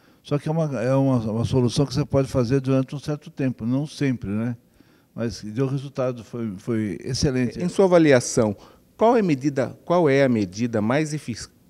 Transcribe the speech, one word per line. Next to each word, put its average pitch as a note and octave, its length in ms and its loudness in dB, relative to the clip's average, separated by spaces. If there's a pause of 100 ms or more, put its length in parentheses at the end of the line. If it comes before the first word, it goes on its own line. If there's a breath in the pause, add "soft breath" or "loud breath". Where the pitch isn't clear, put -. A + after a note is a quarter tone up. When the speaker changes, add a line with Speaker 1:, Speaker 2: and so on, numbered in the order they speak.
(220 soft breath)
Speaker 1:
Só - 160 -4
que C#3+ 100 -4
é D#3 40 -2
uma, D3+ 300 -2
é B2 120 2
uma, C3+ 240 4
uma A2 280 -2
solução B2+ 400 2
que - 80 -8
você C#3+ 120 0
pode C3+ 220 0
fazer C3 320 0
durante C3+ 360 -2
um C#3 40 -6
certo D3+ 320 -10
tempo, C3 340 -4
não C3 220 -2
sempre, B2+ 420 -4
né? A2+ 260 -4 (600 soft breath)
Mas - 260 -6
deu G#2+ 240 -4
resultado, C3 580 -4
foi, A2+ 340 -8
foi A2 460 -4
excelente. B2+ 560 -2
Speaker 2:
Em F3+ 100 -2
sua G3 160 2
avaliação, C#3 680 4 (420 loud breath)
qual A#3 180 4
é A#3 60 4
a - 20 0
medida, C3+ 640 -2
qual E3+ 240 4
é C#3 140 4
a C3+ 60 4
medida A2 520 0
mais D3 320 0
efic-, - 360 -10 (200)